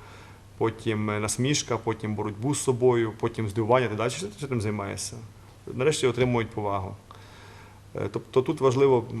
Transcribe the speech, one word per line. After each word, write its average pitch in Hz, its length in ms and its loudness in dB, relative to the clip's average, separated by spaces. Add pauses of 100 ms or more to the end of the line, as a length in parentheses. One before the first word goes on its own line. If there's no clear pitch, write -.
(580)
потім, 107 520 0
е, 104 100 -2
насмішка, 123 560 0
потім 110 380 -2
боротьбу 107 400 -2
з - 80 -4
собою, 120 580 4
потім 113 280 -2
здивування, 113 400 2
ти 104 60 -6
далі 113 160 0
що 131 160 -8
ти 135 200 -6
цим 127 140 0
займаєшся? 101 560 -4 (580)
Нарешті 139 320 2
отримують 120 440 2
повагу. 101 460 -2 (1000)
Е, 98 160 -2
тобто - 300 2
тут 151 180 -2
важливо 131 440 4 (160)